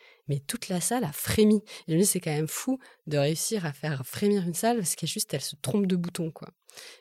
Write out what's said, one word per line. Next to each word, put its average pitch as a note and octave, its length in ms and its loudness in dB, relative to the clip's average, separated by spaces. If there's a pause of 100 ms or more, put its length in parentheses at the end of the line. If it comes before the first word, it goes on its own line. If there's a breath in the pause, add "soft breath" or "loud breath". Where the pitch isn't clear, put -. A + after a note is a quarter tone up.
(260 soft breath)
mais C#3+ 140 -2
toute - 280 -10
la F3+ 120 -2
salle A#3+ 240 0
a D3+ 80 -4
frémi. G#3+ 500 4 (240 loud breath)
Et E3 60 -2
je - 20 2
me E3 60 6
dis, G#3 60 6
c'est F#3 140 2
quand E3 120 -4
même D#3 160 0
fou - 320 -2 (260 soft breath)
de D3 100 0
réussir D#3+ 480 0
à D3+ 80 -2
faire D3 320 -4
frémir G3+ 380 2
une F3 120 0
salle A#3 240 2
parce F3+ 180 -2
qu'elle D#3+ 120 -4
juste, - 260 -4
elle C#3 60 0
se - 140 -8
trompe G3+ 320 0
de F#3 80 2
bouton, E3+ 380 -2
quoi. - 160 -18 (520 loud breath)